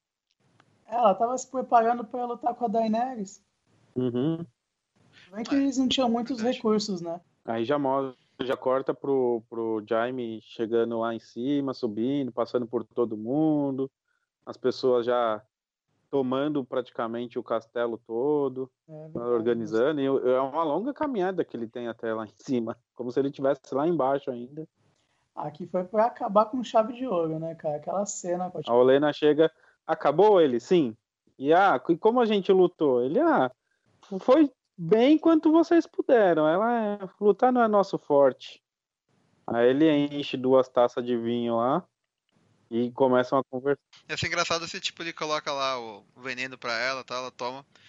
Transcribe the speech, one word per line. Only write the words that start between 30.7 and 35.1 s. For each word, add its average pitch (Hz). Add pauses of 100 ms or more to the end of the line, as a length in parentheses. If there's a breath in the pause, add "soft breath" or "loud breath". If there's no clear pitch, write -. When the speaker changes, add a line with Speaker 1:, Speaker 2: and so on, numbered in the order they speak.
Speaker 2:
E, 139
"Ah, 180 (120)
e 170
como 240
a 240
gente 208
lutou?" 160
Ele, 160
"Ah, 254 (520)
f-, 190
foi 285 (280)
bem 226